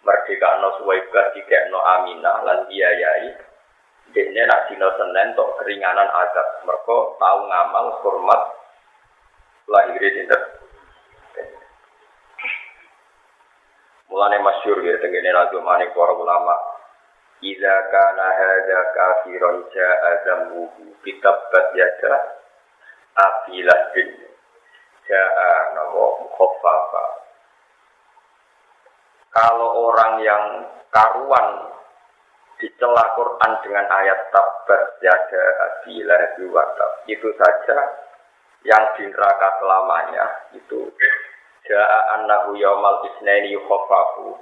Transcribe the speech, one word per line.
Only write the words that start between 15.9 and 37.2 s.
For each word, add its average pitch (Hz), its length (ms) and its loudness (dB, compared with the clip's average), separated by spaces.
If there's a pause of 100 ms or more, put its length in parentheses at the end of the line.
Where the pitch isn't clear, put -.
para 87 240 2
ulama. 87 380 0 (920)
Idza 98 300 0 (180)
kana 95 420 4
hadza 95 440 2 (180)
kafiron 90 720 -2
jaa 90 400 0 (140)
zambuhu 90 800 -6
bitabbat 98 600 0 (120)
yada 90 360 0 (1000)
Abi 95 480 0
Lahabin 90 460 2 (1000)
jaa 90 680 2
nawa - 480 -2
mukhaffafa. - 800 0 (2250)
Kalau 117 400 2 (180)
orang 110 380 4
yang 104 180 2 (460)
karuan 120 800 2 (920)
dicela 117 560 0
Quran 113 360 0 (120)
dengan 101 240 -2
ayat 95 320 2 (160)
tabbat - 640 2
yada 92 440 2 (200)
Abi - 400 -8
Lahabin 90 480 0
wa 87 140 4 (100)
tab, - 320 -4
itu 110 220 -6 (100)